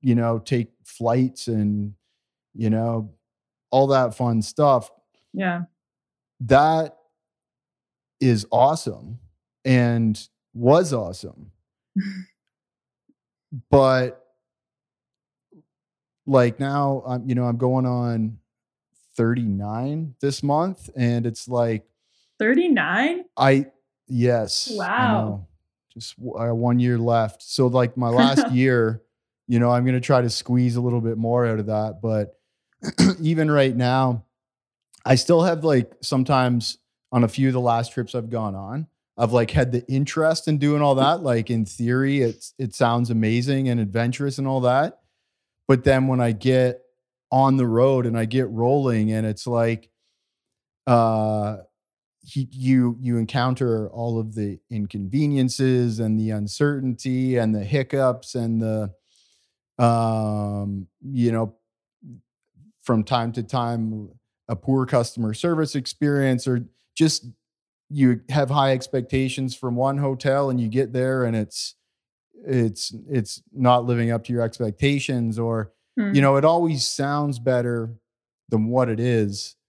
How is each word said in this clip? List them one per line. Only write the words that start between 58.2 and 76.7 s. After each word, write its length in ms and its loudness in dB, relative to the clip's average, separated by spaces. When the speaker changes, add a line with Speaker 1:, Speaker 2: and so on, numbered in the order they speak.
Speaker 1:
and 260 -2
the, 320 -4
um, 1040 0
you 300 0
know, 240 -2
from 200 0
time 300 -2
to 100 -6
time, 680 -6
a 80 -4
poor 300 0
customer 480 -2
service 420 -2
experience, 720 -2
or 180 -2
just 300 0
you 300 2
have 200 0
high 240 2
expectations 800 -4
from 200 -6
one 220 0
hotel 520 0
and 100 -2
you 80 -2
get 260 -2
there 300 0
and 140 0
it's, 380 -6
it's, 480 -2
it's 320 -4
not 320 4
living 260 0
up 140 -4
to 80 -6
your 80 -2
expectations, 1000 -2
or, 320 -4
Speaker 2:
Hmm. 160 -4
Speaker 1:
you 80 4
know, 140 4
it 100 2
always 400 2